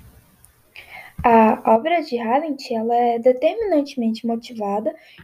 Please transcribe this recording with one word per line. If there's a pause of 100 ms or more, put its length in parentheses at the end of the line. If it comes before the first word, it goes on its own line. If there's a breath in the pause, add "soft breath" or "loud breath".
(1200 loud breath)
A
obra
de
Arendt,
ela
é
determinantemente
motivada (300 loud breath)